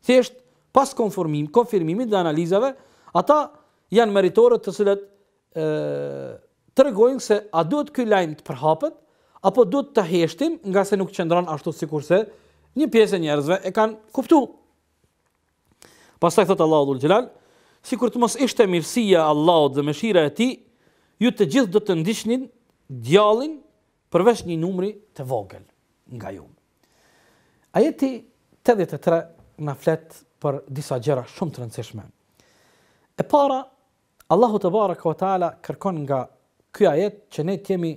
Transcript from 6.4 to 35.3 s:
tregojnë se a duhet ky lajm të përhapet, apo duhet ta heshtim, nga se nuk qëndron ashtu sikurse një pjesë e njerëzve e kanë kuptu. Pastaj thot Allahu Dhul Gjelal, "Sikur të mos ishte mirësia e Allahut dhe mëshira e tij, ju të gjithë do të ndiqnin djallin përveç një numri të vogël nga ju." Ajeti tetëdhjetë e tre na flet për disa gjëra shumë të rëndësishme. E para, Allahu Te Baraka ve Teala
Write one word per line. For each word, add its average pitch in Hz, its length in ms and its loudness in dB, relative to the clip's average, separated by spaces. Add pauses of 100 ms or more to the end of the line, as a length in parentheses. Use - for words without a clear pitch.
tregojnë 254 440 2
se 208 160 0 (160)
a 165 140 0
duhet 294 260 -4
ky 240 160 -4
lajm 180 300 0
të - 80 -20
përhapet, 156 480 -2 (500)
apo 208 200 4
duhet 254 320 -4
ta 196 100 0
heshtim, 180 580 -2
nga 196 220 0
se 202 100 -2
nuk 190 160 -4
qëndron 175 380 -2
ashtu 151 240 -8
sikurse 156 480 -2 (540)
një 294 160 0
pjesë 202 260 4
e - 60 -2
njerëzve 147 420 0
e 185 80 -8
kanë 220 400 -2
kuptu. 277 260 4 (1800)
Pastaj 170 280 4
thot 185 140 2
Allahu 151 280 2
Dhul 131 120 -4
Gjelal, 202 260 2 (540)
"Sikur 247 260 -4
të 240 120 -4
mos 240 160 -2
ishte 247 280 2
mirësia 185 540 2
e 156 140 2
Allahut 151 420 2
dhe 147 60 0
mëshira 160 440 0
e 143 80 -4
tij, 240 200 -2 (680)
ju 233 100 2
të 208 220 0
gjithë 220 200 2
do 208 80 2
të 202 220 -2
ndiqnin 226 480 -4 (400)
djallin 208 680 0 (540)
përveç 196 320 2
një 175 120 -6
numri 185 380 -4 (180)
të 139 120 -14
vogël 110 400 -10 (480)
nga 101 180 -14
ju." 85 140 -18 (1300)
Ajeti 262 460 0 (480)
tetëdhjetë 185 320 0
e - 40 -12
tre 165 180 2 (440)
na 143 160 -6
flet - 360 -4 (280)
për 143 240 -4
disa 139 320 -8
gjëra 127 300 -2
shumë 160 240 -8
të - 80 -14
rëndësishme. 113 420 -14 (1120)
E - 80 -6
para, 277 380 2 (720)
Allahu 214 280 4
Te 185 120 0
Baraka 190 380 -2
ve 151 100 -4
Teala 185 320 0 (120)